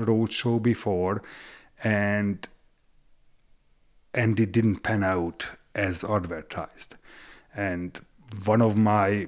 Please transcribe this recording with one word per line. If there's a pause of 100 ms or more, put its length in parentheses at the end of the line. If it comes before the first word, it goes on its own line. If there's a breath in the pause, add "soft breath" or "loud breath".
roadshow
before, (600 loud breath)
and, (1700)
and
it
didn't
pan
out (280)
as
advertised. (600 loud breath)
And (460)
one
of
my,